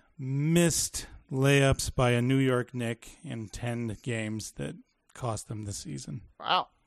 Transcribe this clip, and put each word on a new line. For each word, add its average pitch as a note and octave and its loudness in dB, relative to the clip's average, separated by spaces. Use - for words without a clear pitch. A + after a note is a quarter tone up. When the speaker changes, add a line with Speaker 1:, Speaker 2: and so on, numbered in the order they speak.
Speaker 1:
missed D3+ 2
layups C#3 4
by B2 4
a A#2+ 4
New C3 4
York B2+ 2
Knick A#2 -6
in A#2 -8
ten A#2 -6
games A2 -4
that - -8
cost A2+ -6
them G#2+ -10
the G2+ -8
season. C#3 -10
Speaker 2:
Wow. - -2